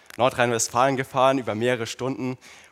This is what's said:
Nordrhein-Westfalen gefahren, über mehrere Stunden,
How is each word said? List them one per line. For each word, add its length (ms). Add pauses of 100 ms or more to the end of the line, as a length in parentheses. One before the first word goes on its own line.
(160)
Nordrhein-Westfalen 800
gefahren, 420
über 160
mehrere 320
Stunden, 500 (360)